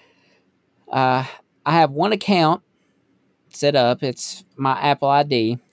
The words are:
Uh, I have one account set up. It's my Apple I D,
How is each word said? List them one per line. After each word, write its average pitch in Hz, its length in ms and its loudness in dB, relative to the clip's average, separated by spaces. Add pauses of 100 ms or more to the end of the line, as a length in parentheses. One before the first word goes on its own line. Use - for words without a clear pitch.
(920)
Uh, 131 320 0 (400)
I 147 80 -2
have 160 180 4
one 170 220 -2
account 180 500 0 (880)
set 143 260 -2
up. 123 260 2
It's - 420 -8 (120)
my 135 240 -2
Apple 143 280 0
I 143 140 4
D, 120 360 0 (140)